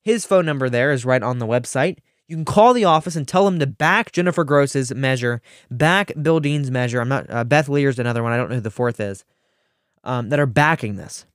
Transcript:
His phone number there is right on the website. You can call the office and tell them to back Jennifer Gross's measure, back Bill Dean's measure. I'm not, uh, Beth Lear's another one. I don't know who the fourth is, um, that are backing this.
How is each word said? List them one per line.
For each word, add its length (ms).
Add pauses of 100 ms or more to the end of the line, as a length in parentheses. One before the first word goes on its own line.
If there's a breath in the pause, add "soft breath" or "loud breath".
His 260
phone 180
number 240
there 220
is 140
right 180
on 160
the 80
website. 520 (280)
You 80
can 100
call 300
the 100
office 300
and 140
tell 160
them 160
to 60
back 440
Jennifer 320
Gross's 500
measure, 480 (300 soft breath)
back 500
Bill 200
Dean's 300
measure. 300
I'm 80
not, 220
uh, 140
Beth 240
Lear's 300
another 240
one. 100
I 40
don't 120
know 80
who 40
the 100
fourth 280
is, 260 (760)
um, 280
that 100
are 60
backing 500
this. 280 (100)